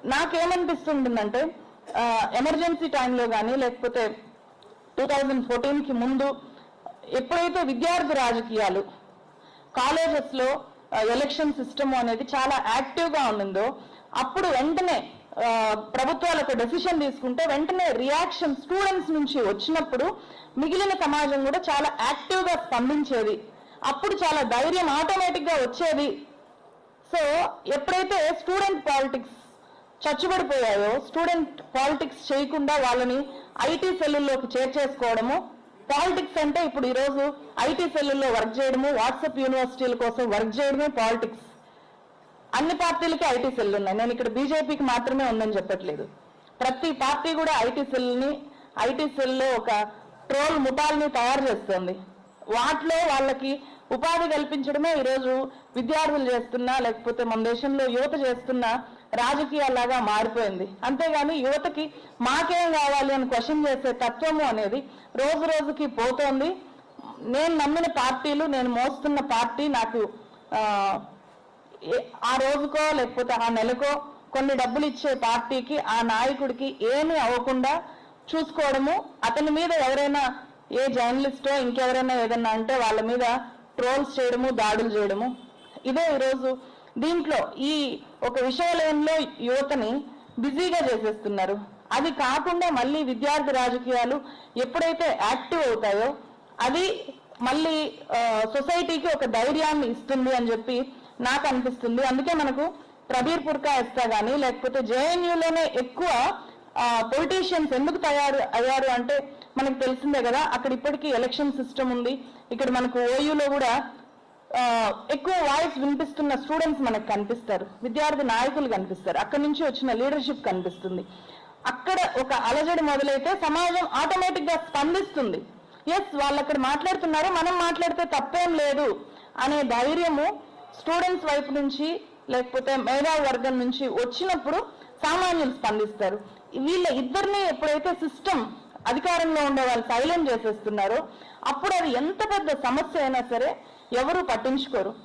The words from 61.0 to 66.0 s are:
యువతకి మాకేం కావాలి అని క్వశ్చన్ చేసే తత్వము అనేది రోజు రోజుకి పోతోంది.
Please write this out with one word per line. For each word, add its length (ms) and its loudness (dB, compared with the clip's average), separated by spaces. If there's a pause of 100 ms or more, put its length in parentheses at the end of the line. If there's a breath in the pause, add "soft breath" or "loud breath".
యువతకి 580 -2 (280 loud breath)
మాకేం 500 2
కావాలి 420 2
అని 160 0
క్వశ్చన్ 400 0
చేసే 220 0
తత్వము 500 0
అనేది 420 0 (320 loud breath)
రోజు 300 2
రోజుకి 420 0
పోతోంది. 680 0 (640)